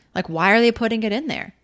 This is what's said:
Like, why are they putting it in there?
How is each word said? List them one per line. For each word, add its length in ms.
Like, 120
why 240
are 80
they 120
putting 320
it 100
in 140
there? 260